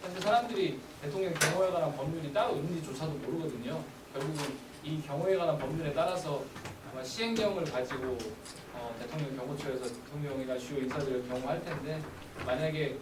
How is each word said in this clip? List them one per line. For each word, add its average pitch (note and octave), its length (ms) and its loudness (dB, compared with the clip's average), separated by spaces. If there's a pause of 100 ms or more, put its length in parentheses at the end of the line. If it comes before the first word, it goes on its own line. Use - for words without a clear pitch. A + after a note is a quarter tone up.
현재 F3+ 140 -4
사람들이 G3 580 4 (220)
대통령 E3+ 320 0
경호에 E3 360 4
관한 E3 280 2
법률이 D3+ 340 -2
따로 A3 240 4
있는지조차도 D3+ 580 -2
모르거든요. C#3 680 -2 (300)
결국은 C#3+ 420 -2 (260)
이 D3+ 200 -2
경호에 D#3+ 340 4
관한 E3 220 4
법률에 D#3 360 0
따라서 F3 500 2 (460)
아마 B2+ 140 -6
시행령을 G#3+ 640 2
가지고, B2+ 520 0 (560)
어, A#2+ 260 -6
대통령 C#3 360 -2
경호처에서 B2+ 480 -2
대통령이나 C3 760 -2
주요 C#3 220 -2
인사들을 B2+ 480 2
경호할 C3+ 380 0
텐데 D3 360 -2 (440)
만약에 D3 560 2